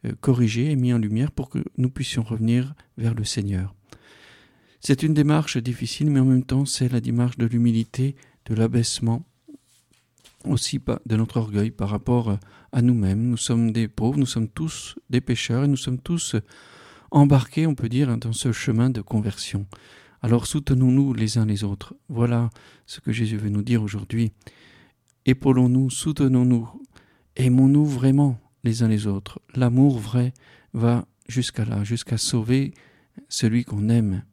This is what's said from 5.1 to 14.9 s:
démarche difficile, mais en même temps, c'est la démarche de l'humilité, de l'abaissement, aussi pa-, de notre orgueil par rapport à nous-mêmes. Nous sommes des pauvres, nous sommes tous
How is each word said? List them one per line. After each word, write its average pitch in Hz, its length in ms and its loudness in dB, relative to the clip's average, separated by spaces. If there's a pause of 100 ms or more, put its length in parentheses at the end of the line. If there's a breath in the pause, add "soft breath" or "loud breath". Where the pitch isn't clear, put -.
démarche 151 420 2
difficile, 123 540 -4
mais 139 100 4
en 131 60 4
même 127 180 4
temps, 135 220 0
c'est 127 220 -2
la 120 120 0
démarche 120 360 -2
de 117 100 0
l'humilité, 117 680 0 (300 soft breath)
de 113 100 -4
l'abaissement, 117 720 0 (1160)
aussi 135 340 -2
pa-, - 280 -4
de 110 100 0
notre 113 220 0
orgueil 107 320 -2
par 98 180 -6
rapport 110 480 0 (360 soft breath)
à 123 100 0
nous-mêmes. 113 460 2
Nous 120 80 0
sommes 117 360 0
des 113 160 0
pauvres, 123 300 -2
nous 135 80 2
sommes 113 220 -4
tous - 480 -10 (140)